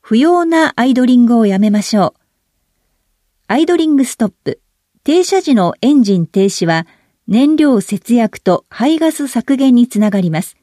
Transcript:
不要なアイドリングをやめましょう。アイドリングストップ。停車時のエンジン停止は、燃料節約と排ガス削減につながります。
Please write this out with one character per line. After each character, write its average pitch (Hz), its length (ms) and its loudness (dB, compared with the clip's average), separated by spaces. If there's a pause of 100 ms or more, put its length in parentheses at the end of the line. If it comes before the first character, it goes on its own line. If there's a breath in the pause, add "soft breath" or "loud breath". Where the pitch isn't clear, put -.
不 220 180 -2
要 339 260 2
な 330 320 0
ア 240 80 -2
イ 262 100 2
ド 254 100 0
リ 247 120 2
ン 240 100 4
グ 233 100 2
を 226 100 2
や 190 120 0
め 214 120 2
ま 202 120 0
し - 160 -4
ょ 180 180 0
う。 - 40 -20 (1300)
ア 220 80 -2
イ 320 100 0
ド 349 100 0
リ 330 100 -2
ン 302 100 0
グ 269 80 2
ス - 100 -10
ト 226 120 -2
ッ 196 60 -6 (120)
プ。 - 160 -8 (420)
停 349 220 0
車 381 160 -2
時 294 160 0
の 175 240 0
エ 269 120 2
ン 269 120 4
ジ 196 120 0
ン 165 120 -2
停 190 160 0
止 196 200 -2
は、 165 220 -2 (400 soft breath)
燃 285 300 2
料 277 240 2
節 214 340 -4
約 226 240 -2
と - 300 -2
排 302 320 -2
ガ 320 100 0
ス 294 160 -8
削 254 300 -2
減 262 180 2
に 240 140 4
つ 208 100 -6
な 214 120 0
が 196 100 -2
り 180 100 -2
ま 160 120 -4
す。 - 200 -14